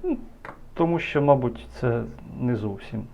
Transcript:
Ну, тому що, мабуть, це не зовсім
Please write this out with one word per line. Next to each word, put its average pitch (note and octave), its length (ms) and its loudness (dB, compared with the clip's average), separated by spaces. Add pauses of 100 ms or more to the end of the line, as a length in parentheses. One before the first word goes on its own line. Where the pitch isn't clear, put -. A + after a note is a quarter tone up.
Ну, E4+ 140 2 (560)
тому E3+ 260 2
що, D3 220 2
мабуть, C3 500 4
це A#2+ 320 0 (360)
не B2 160 2
зовсім G#2 480 -4 (100)